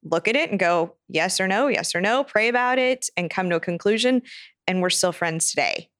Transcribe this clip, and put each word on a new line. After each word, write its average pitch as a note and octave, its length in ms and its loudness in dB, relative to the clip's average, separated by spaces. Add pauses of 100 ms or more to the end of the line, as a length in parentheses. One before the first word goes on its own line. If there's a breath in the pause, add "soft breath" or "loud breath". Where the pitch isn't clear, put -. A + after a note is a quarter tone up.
look E3 260 0
at A#3 80 0
it D#4 120 0
and G3 100 -2
go, E3+ 360 2 (140)
"Yes F3 320 0
or F#3+ 60 0
no, G#3+ 200 2
yes G3 260 -2
or E3+ 80 -2
no," A#3 220 2
pray A3+ 240 0
about B3 320 2
it B3+ 380 -2
and F3 120 -2
come F#3 200 -2
to E3+ 80 2
a - 20 2
conclusion. A3 640 0 (460 loud breath)
And F#3 160 0
we're F3+ 80 2
still F3+ 200 0
friends E3 380 -2
today. - 400 -4 (100)